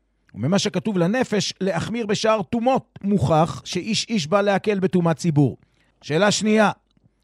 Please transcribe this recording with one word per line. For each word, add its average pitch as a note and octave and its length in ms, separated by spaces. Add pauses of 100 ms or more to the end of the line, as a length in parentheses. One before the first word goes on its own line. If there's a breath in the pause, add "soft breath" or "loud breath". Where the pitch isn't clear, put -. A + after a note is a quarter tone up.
(360)
וממה D3+ 240
שכתוב F#3 380
לנפש, G3+ 640
להחמיר F#3+ 440
בשאר A3 360
טומאות, A#3+ 600
מוכח D#3+ 600
שאיש F#3 440
איש F#3+ 180
בא G3+ 140
להקל G3+ 380
בטומאת E3+ 380
ציבור. D3 400 (440)
שאלה F#3+ 300
שנייה, G#3+ 400 (520)